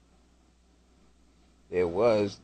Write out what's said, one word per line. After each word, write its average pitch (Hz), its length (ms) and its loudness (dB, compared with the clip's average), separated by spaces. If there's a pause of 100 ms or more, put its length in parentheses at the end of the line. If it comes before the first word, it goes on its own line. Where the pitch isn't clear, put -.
(1700)
There 90 200 0
was 104 560 0